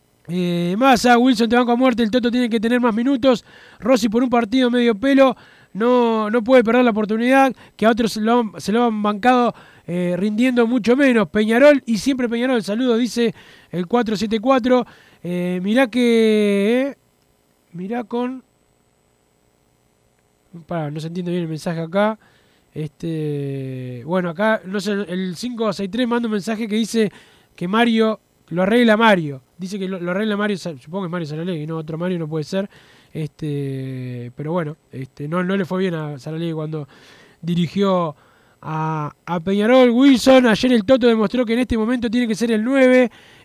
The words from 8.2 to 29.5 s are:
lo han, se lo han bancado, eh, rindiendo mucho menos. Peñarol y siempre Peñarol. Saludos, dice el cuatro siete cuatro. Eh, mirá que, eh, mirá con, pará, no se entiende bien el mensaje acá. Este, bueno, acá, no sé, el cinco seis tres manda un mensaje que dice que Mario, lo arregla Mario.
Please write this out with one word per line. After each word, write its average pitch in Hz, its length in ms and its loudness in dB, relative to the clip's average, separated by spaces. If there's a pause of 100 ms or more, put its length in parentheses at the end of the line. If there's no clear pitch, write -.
lo 233 180 2
han, 220 200 -2
se 190 120 -6
lo 240 140 2
han 214 180 -2
bancado, 226 500 0 (320)
eh, 175 320 -4
rindiendo 233 480 0
mucho 233 300 0
menos. 247 340 2
Peñarol 233 560 4
y 226 140 -2
siempre 254 280 -2
Peñarol. 233 360 0
Saludos, 226 340 0
dice 233 380 0 (340)
el 175 160 -4
cuatro 226 300 0
siete 214 240 -2
cuatro. 254 440 2 (400)
Eh, 180 380 -4
mirá 233 260 2
que, 220 1040 2
eh, 240 80 -14 (760)
mirá 202 300 -8
con, 247 400 -6 (2250)
pará, 156 240 -6
no 151 100 -8
se 160 80 -8
entiende 175 240 -6
bien 175 120 -4
el 160 60 -6
mensaje 160 320 -6
acá. 202 360 -2 (560)
Este, 139 1300 -8
bueno, 180 240 -4
acá, 214 360 -2
no 196 140 -6
sé, 196 120 -6
el 185 440 -6
cinco 226 380 -6
seis 196 180 -8
tres 240 160 -2
manda 240 200 -2
un 214 60 -4
mensaje 214 340 -4
que 202 80 -4
dice 226 360 0 (440)
que 175 120 -8
Mario, 220 540 2 (280)
lo 175 140 -2
arregla 226 320 4
Mario. 180 460 2 (160)